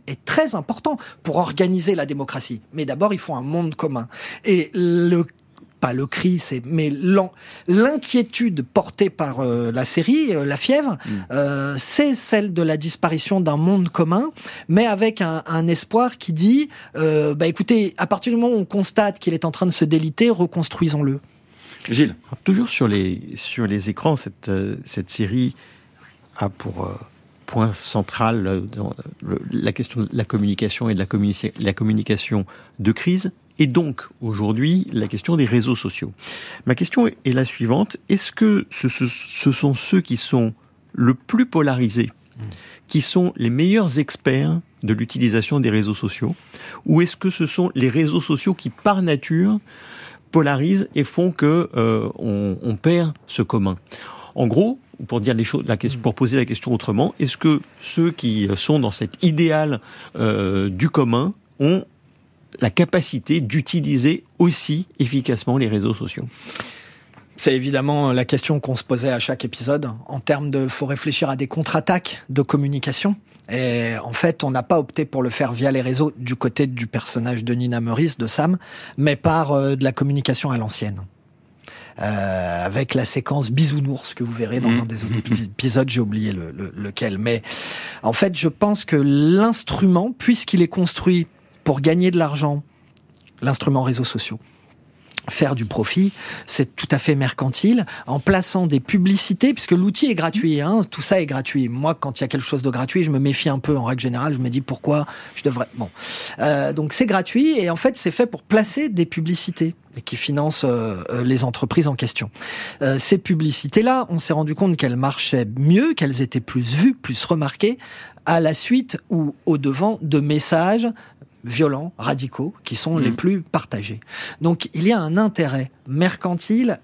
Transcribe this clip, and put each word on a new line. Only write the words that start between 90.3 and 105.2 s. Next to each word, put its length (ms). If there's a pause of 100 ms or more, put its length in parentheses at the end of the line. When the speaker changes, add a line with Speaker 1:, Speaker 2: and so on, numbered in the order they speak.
Speaker 1:
est 60
construit 580 (360)
pour 180
gagner 300
de 80
l'argent, 440 (800)
l'instrument 400
réseaux 220
sociaux, 340 (920)
faire 240
du 120
profit, 440 (360)
c'est 280
tout 160
à 80
fait 160
mercantile, 720 (220)
en 120
plaçant 480
des 140
publicités, 720
puisque 200
l'outil 340
est 80
gratuit, 480
hein, 180 (100)
tout 120
ça 180
est 60
gratuit. 420
Moi, 260
quand 240
il 40
y 20
a 40
quelque 180
chose 160
de 80
gratuit, 320
je 80
me 80
méfie 320
un 80
peu, 180
en 80
règle 160
générale, 320
je 60
me 100
dis 140
pourquoi 440 (280)